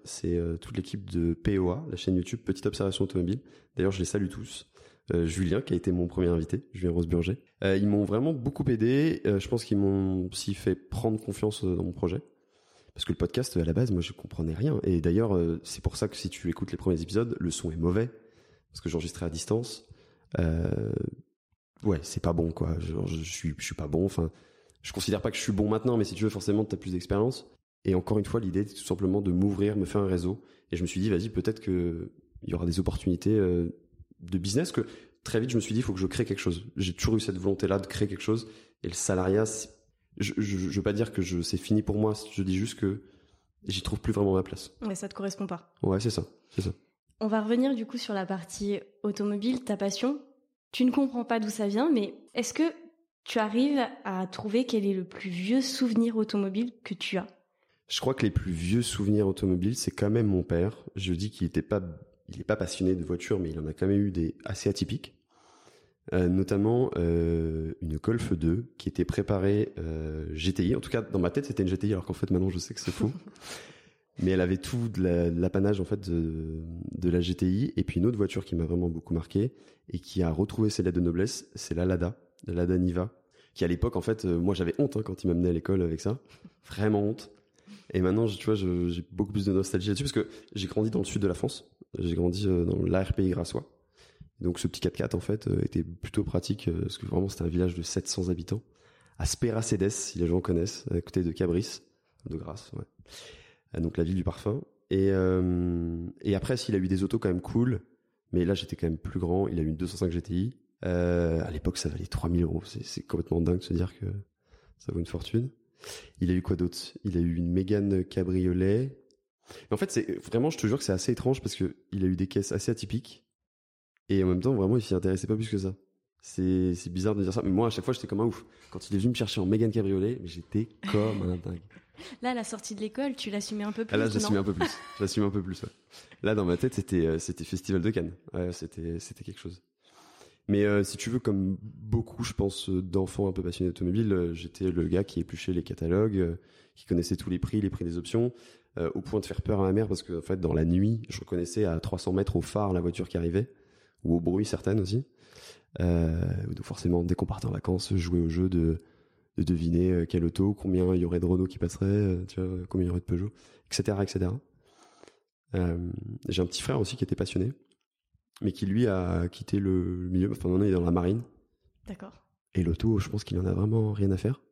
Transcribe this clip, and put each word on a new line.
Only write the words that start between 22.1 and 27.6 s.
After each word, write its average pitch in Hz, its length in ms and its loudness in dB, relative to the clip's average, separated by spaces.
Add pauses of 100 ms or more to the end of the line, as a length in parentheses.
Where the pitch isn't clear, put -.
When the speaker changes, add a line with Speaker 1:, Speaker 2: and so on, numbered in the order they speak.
Speaker 1:
pas 85 120 2
bon, 82 180 2
quoi. 82 280 -2
Genre, 85 280 -2
je 80 160 -4
suis, 80 340 -6
je - 80 -10
suis - 100 -8
pas 78 120 -6
bon. 78 180 2
Enfin, 82 260 0 (500)
je - 100 -14
considère 98 300 -2
pas 113 100 -2
que - 60 -6
je - 40 -6
suis 107 120 0
bon 104 160 2
maintenant, 110 260 2
mais 113 80 4
si - 120 -4
tu 101 100 0
veux, 107 40 2
forcément, 104 360 0
t'as 98 120 -4
plus 92 140 -8
d'expérience. 101 580 -2 (360)